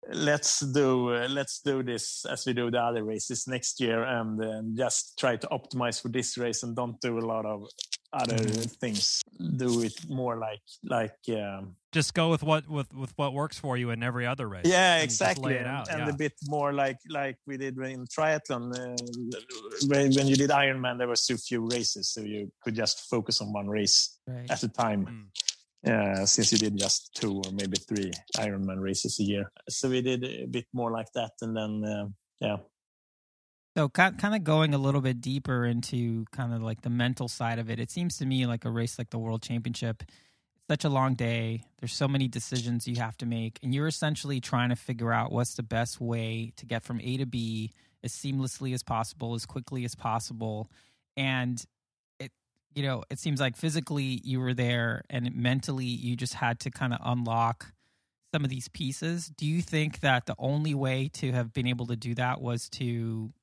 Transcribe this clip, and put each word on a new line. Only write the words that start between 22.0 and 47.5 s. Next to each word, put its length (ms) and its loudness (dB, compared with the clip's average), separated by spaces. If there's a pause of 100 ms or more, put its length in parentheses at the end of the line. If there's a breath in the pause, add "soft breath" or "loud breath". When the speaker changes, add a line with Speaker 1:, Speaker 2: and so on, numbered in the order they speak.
Speaker 1:
so 120 -6
you 300 -6 (100)
could 140 -2
just 340 -2
focus 320 0
on 100 -6
one 160 -4
race 500 4 (100)
Speaker 2:
Right. 220 -8
Speaker 1:
at 140 0
a 60 0
time. 380 2
Speaker 3:
Mm. 180 -12 (600 loud breath)
Speaker 1:
Uh, 400 4
since 260 6
you 60 6
did 200 4
just 360 0
two 320 -2
or 60 -8
maybe 260 -2
three 340 -2 (260)
Ironman 440 -2
races 380 -2
a 40 2
year. 280 0 (180)
So 200 -2
we 120 2
did 220 0
a 240 -8
bit 260 -4
more 160 -2
like 240 -4
that. 280 -4
And 140 -4
then, 280 -2
uh, 240 -2 (320)
yeah. 180 0 (1200)
Speaker 2:
So 120 4
ki-, 300 6
kinda 200 2
going 340 4
a 60 4
little 220 4
bit 200 0
deeper 440 0
into 600 0 (100)
kinda, 220 -2
like, 240 -4
the 80 -4
mental 380 2
side 320 -2
of 100 -4
it, 100 -2
it 120 -4
seems 260 -2
to 80 -2
me 220 2
like 180 -2
a 60 -2
race 260 -2
like 140 -6
the 80 -4
World 240 -2
Championship, 580 -4
it's 640 -20
such 180 0
a 40 4
long 240 4
day. 520 -2 (140)
There's 140 -6
so 140 0
many 220 2
decisions 580 -2
you 80 -2
have 220 -2
to 100 -4
make, 340 -4
and 140 -2
you're 120 2
essentially 540 -2
trying 280 2
to 60 4
figure 380 -2
out 180 2
what's 220 0
the 80 -6
best 400 -2
way 540 -2
to 100 -16
get 180 -2
from 180 -6
A 160 -2
to 100 -2
B 460 -2 (300 soft breath)